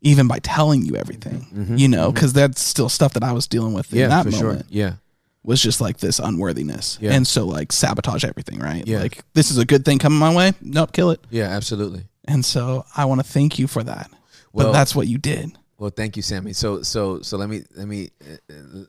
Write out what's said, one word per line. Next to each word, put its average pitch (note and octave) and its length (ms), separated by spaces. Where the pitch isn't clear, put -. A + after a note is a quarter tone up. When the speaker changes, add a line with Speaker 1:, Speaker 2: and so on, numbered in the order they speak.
Speaker 1:
even C#3 260
by A#2 160
telling D3+ 420
you C#2+ 100
everything, - 560
Speaker 2:
Mm-hmm. G#2 260
Speaker 1:
you C3+ 100
know, F2+ 220
Speaker 2:
Mm-hmm. - 100
Speaker 1:
'cause C3 140
that's C#3 280
still - 260
stuff - 260
that B2 100
I C3 80
was A#2 160
dealing A2+ 260
with - 180
Speaker 2:
Yeah, A#2+ 120
Speaker 1:
in B2+ 80
that E3+ 140
Speaker 2:
for G#2 60
Speaker 1:
moment. A2 280
Speaker 2:
sure. - 100
Yeah. G2 240
Speaker 1:
Was B2+ 180
just, G#2+ 220
like, G#2+ 160
this F#2 220
unworthiness. D#2+ 840
Speaker 2:
Yeah. G#2+ 120
Speaker 1:
And C3 120
so, G#2 220
like, D2+ 240
sabotage - 520
everything, - 360
right? D2+ 280
Speaker 2:
Yeah. A2 120
Speaker 1:
Like, - 240
this D#3 160
is C3+ 80
a A#2+ 80
good C3+ 200
thing C#3+ 120
coming D3+ 220
my D#3 160
way. F#3 260
Nope, D3+ 320
kill E3+ 160
it. E3 100
Speaker 2:
Yeah, A2+ 140
absolutely. G2 580
Speaker 1:
And C3+ 200
so B2+ 400
I D3 100
wanna C3 180
thank D3 340
you C3 80
for B2 180
that. - 280
Speaker 2:
Well, A2 140
Speaker 1:
But A2 60
that's C#3+ 220
what C#3 120
you B2 100
did. D3+ 400
Speaker 2:
Well, G#2 140
thank A2 260
you, G#2 40
Sammy. G2 300
So, G2 300
so, G2 400
so - 160
let G2+ 120
me, G#2+ 140
let G2+ 140
me, G2+ 220
uh, D2 120
uh, D2+ 360